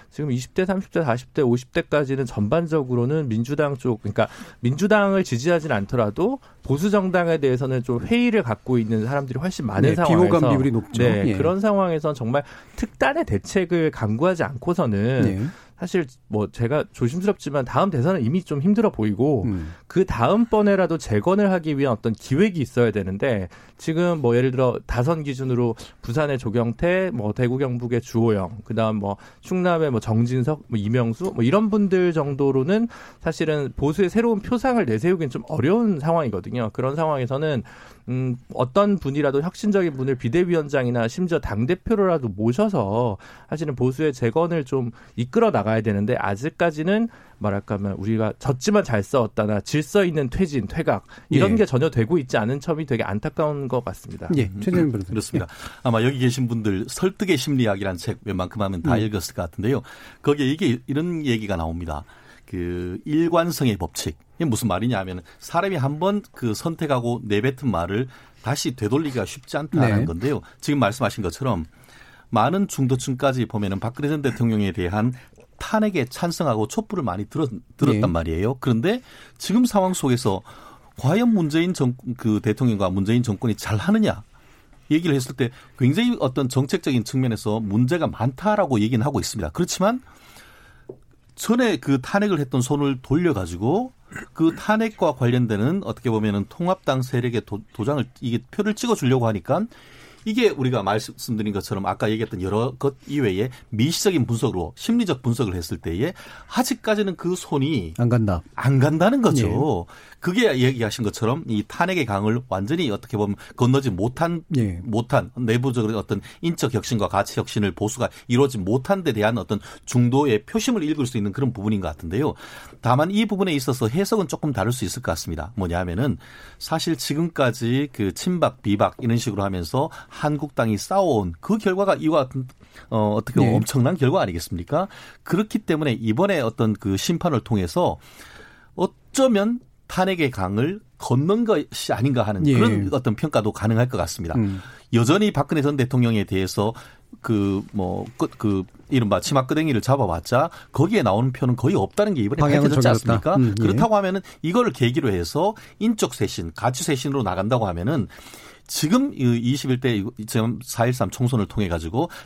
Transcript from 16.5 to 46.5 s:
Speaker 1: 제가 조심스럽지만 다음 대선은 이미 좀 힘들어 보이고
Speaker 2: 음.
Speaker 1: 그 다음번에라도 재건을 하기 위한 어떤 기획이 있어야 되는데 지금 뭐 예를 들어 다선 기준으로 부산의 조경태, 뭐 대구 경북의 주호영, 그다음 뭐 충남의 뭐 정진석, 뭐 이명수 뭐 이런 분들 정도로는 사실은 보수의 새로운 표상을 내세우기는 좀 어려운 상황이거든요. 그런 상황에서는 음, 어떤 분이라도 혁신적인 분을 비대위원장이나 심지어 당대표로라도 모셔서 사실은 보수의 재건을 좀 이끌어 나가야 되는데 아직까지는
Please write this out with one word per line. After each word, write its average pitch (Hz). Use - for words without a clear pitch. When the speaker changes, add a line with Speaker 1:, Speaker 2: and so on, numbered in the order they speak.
Speaker 1:
제가 123
조심스럽지만 147
다음 147
대선은 160
이미 165
좀 147
힘들어 208
보이고 107
Speaker 2:
음. 85
Speaker 1:
그 185
다음번에라도 196
재건을 196
하기 156
위한 135
어떤 113
기획이 175
있어야 120
되는데 101
지금 165
뭐 120
예를 127
들어 123
다선 151
기준으로 127
부산의 139
조경태, 127
뭐 104
대구 127
경북의 123
주호영, 110
그다음 110
뭐 101
충남의 175
뭐 110
정진석, 120
뭐 117
이명수 117
뭐 117
이런 196
분들 185
정도로는 143
사실은 151
보수의 165
새로운 226
표상을 240
내세우기는 143
좀 -
어려운 175
상황이거든요. 120
그런 135
상황에서는 143
음, 127
어떤 196
분이라도 139
혁신적인 185
분을 131
비대위원장이나 135
심지어 170
당대표로라도 165
모셔서 113
사실은 151
보수의 131
재건을 160
좀 123
이끌어 208
나가야 110
되는데 104
아직까지는 160